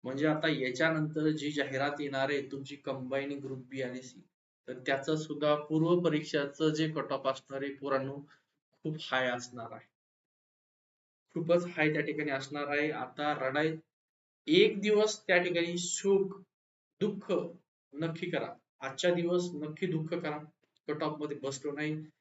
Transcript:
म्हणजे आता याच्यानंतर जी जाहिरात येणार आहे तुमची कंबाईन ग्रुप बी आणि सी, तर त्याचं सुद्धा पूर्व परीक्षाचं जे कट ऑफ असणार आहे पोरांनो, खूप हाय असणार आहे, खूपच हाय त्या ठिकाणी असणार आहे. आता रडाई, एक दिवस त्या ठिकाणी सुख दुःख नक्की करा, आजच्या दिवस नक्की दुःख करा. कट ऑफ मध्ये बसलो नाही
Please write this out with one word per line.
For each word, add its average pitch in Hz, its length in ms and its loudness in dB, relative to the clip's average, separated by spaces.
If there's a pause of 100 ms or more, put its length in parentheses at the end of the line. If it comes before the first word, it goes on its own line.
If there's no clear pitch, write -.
म्हणजे 139 240 0
आता 156 220 2
याच्यानंतर 156 800 2
जी 147 220 -2
जाहिरात 143 500 -2
येणार 135 280 0
आहे 143 120 0 (100)
तुमची 139 240 -10
कंबाईन 135 680 -4
ग्रुप 131 260 -8
बी 135 120 -6
आणि 127 200 -6
सी, - 200 -18 (460)
तर 127 180 -10
त्याचं 139 300 2
सुद्धा 151 400 2 (140)
पूर्व 165 300 6
परीक्षाचं 156 760 2
जे 156 180 0
कट 151 200 -4
ऑफ 135 160 -2
असणार 135 360 -4
आहे 139 100 -6
पोरांनो, 139 460 -2 (680)
खूप 156 160 -4
हाय 127 280 0
असणार 123 420 -6
आहे, 110 160 -16 (1500)
खूपच 175 320 2
हाय 151 260 2
त्या 151 80 0
ठिकाणी 151 300 -2
असणार 143 460 -4
आहे. 151 140 0
आता 127 500 -4
रडाई, 151 340 0 (720)
एक 202 340 6
दिवस 214 460 4
त्या 180 160 6
ठिकाणी 175 340 2
सुख 196 560 2 (680)
दुःख 208 300 -2 (600)
नक्की 160 360 -4
करा, 135 180 -2 (340)
आजच्या 135 320 2
दिवस 175 400 2
नक्की 151 340 -6
दुःख 160 260 -2
करा. 151 240 -4 (500)
कट 151 160 -4
ऑफ 151 160 -2
मध्ये 147 240 -6
बसलो 139 280 -4
नाही 151 240 -4 (260)